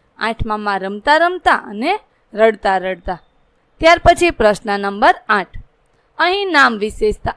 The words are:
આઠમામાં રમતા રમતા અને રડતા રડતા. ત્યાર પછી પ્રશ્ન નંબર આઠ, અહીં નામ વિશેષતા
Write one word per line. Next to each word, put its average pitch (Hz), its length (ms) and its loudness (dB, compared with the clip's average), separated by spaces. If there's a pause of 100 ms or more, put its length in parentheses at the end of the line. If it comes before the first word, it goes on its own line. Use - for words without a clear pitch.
(200)
આઠમામાં 208 640 -4
રમતા 202 380 0
રમતા 349 400 0 (100)
અને 220 220 -4 (420)
રડતા 214 460 0
રડતા. 180 400 -8 (640)
ત્યાર 330 220 6
પછી 349 280 4
પ્રશ્ન 214 420 0
નંબર 202 420 0 (140)
આઠ, 202 280 -2 (600)
અહીં 381 340 -2
નામ 262 260 4
વિશેષતા 214 600 -4